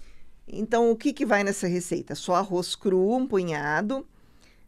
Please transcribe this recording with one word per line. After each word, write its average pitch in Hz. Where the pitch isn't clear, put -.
Então, 233
o 226
que 269
que 277
vai 208
nessa 196
receita? 175
Só 180
arroz 180
cru, 190
um 262
punhado. 180